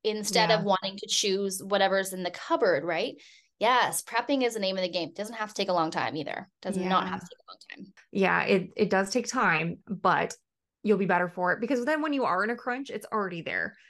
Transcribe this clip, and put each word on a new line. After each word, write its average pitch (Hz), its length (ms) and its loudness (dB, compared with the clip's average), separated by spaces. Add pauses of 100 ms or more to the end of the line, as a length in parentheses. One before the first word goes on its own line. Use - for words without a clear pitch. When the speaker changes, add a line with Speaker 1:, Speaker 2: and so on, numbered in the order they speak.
Speaker 1:
instead 214 480 2
of 214 100 6
Speaker 2:
Yeah. 202 60 -2
Speaker 1:
wanting 196 320 2
to - 100 -12
choose 196 540 0
whatever's 190 500 2
in 185 100 -6
the 175 80 -2
cupboard, 185 540 0
right? 175 300 -2 (460)
Yes, 202 420 2
prepping 254 400 0
is 233 120 0
the 220 60 -4
name 190 160 -2
of 185 60 -2
the 185 60 -2
game. 170 260 -4
Doesn't 214 220 -8
have 214 140 -6
to - 40 -20
take 196 140 -2
a 190 40 0
long 165 200 2
time 123 240 -2
either. - 320 -8 (140)
Does 190 140 -4
not 185 300 2
have 185 80 -6
Speaker 2:
Yeah. 190 60 -6
Speaker 1:
to 180 60 -14
take - 120 -18
a - 100 -20
long - 100 -20 (260)
time. 196 100 -20 (160)
Speaker 2:
Yeah, 180 320 2
it, 190 340 2
it 208 140 2
does 196 200 2
take - 180 -2
time, 170 580 0
but 175 480 0 (480)
you'll 208 160 4
be 190 80 0
better 175 220 2
for 180 240 0
it 190 80 -2
because 240 240 0
then 302 180 0
when 311 100 -2
you 269 120 0
are 185 180 0
in 214 80 -2
a 240 60 -2
crunch, 254 340 -6
it's - 220 -10
already 180 300 -4
there. - 340 -6 (140)